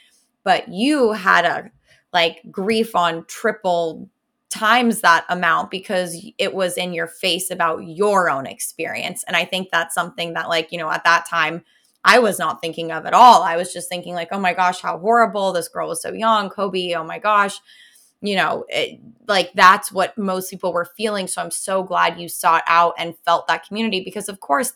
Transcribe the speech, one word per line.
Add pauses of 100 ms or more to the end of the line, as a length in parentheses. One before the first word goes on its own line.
(440)
But
you
had
a, (420)
like,
grief
on
triple (400)
times
that
amount
because (220)
it
was
in
your
face
about
your
own
experience.
And
I
think
that's
something
that,
like,
you
know,
at
that
time (420)
I
was
not
thinking
of
at
all.
I
was
just
thinking,
like,
"Oh
my
gosh,
how
horrible.
This
girl
was
so
young.
Kobe,
oh
my
gosh." (600)
You
know,
it, (280)
like,
that's
what
most
people
were
feeling.
So
I'm
so
glad
you
sought
out
and
felt
that
community
because,
of
course,